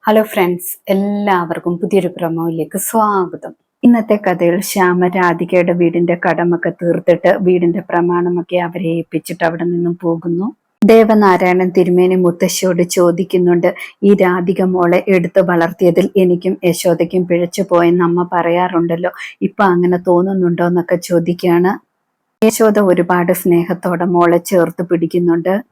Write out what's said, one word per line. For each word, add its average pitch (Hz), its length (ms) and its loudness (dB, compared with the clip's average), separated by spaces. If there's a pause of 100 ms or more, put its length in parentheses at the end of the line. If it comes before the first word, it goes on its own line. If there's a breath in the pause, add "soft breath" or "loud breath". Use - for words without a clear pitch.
ഹലോ 220 180 2
ഫ്രണ്ട്സ്, 180 500 -4 (160)
എല്ലാവർക്കും 190 880 -2
പുതിയൊരു 180 300 -2
പ്രൊമോയിലേക്ക് 165 680 -6
സ്വാഗതം. 190 760 -4 (300)
ഇന്നത്തെ 226 340 2
കഥയിൽ 180 440 0
ശ്യാമ 180 460 0
രാധികയുടെ 175 680 0
വീടിന്റെ 175 420 0
കടമൊക്കെ 175 560 -2
തീർത്തിട്ട് 175 600 0 (100)
വീടിന്റെ 180 400 0
പ്രമാണമൊക്കെ 175 760 -2
അവരെ 175 320 -4
ഏൽപ്പിച്ചിട്ട് 170 560 -6
അവിടെ 165 200 -2
നിന്നും 175 380 -4
പോകുന്നു. 170 500 -4 (320)
ദേവനാരായണൻ 202 840 4
തിരുമേനി 180 460 2
മുത്തശ്ശിയോട് 180 680 0
ചോദിക്കുന്നുണ്ട്, 175 920 0 (280 loud breath)
"ഈ 202 120 6
രാധിക 185 480 0
മോളെ 180 460 0
എടുത്ത് 180 320 0
വളർത്തിയതിൽ 175 760 0
എനിക്കും 185 480 0
യശോദയ്ക്കും 175 640 0
പിഴച്ചു 175 440 -2
പോയെന്ന് 175 340 2
അമ്മ 175 280 0
പറയാറുണ്ടല്ലോ, 175 800 -2 (300 loud breath)
ഇപ്പൊ 196 220 0
അങ്ങനെ 180 340 2
തോന്നുന്നുണ്ടോ?" 175 680 0
എന്നൊക്കെ 175 300 0
ചോദിക്കുകയാണ്. 175 760 0 (720)
യശോദ 220 320 2
ഒരുപാട് 180 540 2
സ്നേഹത്തോടെ 175 720 -2
മോളെ 175 340 2
ചേർത്ത് 170 440 -2
പിടിക്കുന്നുണ്ട്. 175 720 -2 (180)